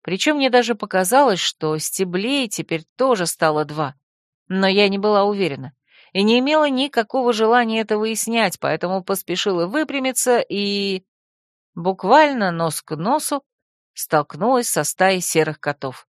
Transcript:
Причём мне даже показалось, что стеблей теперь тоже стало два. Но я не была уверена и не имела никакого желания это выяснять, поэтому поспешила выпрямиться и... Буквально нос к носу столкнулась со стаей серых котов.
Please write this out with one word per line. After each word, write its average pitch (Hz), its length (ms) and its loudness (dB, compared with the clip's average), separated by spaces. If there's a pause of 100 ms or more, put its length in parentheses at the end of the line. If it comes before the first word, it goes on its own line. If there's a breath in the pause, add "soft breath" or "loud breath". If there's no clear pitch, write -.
Причём 240 360 -2
мне 269 120 2
даже 240 240 4
показалось, 202 640 2
что - 380 -2
стеблей 196 720 -2
теперь 208 360 -6 (120)
тоже 233 320 2
стало 151 360 0
два. 147 300 -6 (540)
Но 190 200 0
я 196 220 4
не 196 80 -2
была 202 280 2
уверена 165 480 -4 (400 soft breath)
и 190 100 0
не 226 160 4
имела 302 280 2
никакого 254 640 -2
желания 220 500 2
это 214 180 -2
выяснять, 220 600 -2
поэтому 175 440 -2
поспешила 180 640 -2
выпрямиться 254 720 -2
и... 196 640 -2 (720)
Буквально 202 760 2
нос 165 320 -4
к - 140 -8
носу 277 480 -4 (500)
столкнулась 190 760 -2
со - 160 -2
стаей 185 380 0
серых 156 380 -2
котов. - 540 -8